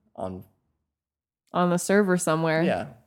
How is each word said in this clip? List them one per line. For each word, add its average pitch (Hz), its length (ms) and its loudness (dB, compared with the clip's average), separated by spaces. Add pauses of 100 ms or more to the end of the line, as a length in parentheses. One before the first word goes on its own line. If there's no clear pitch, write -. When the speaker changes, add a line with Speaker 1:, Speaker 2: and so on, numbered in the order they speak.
(160)
Speaker 1:
on 95 280 -12 (1080)
Speaker 2:
On 180 180 2
the 175 80 2
server 190 380 2
somewhere. 160 460 0
Speaker 1:
Yeah. 120 240 -2 (200)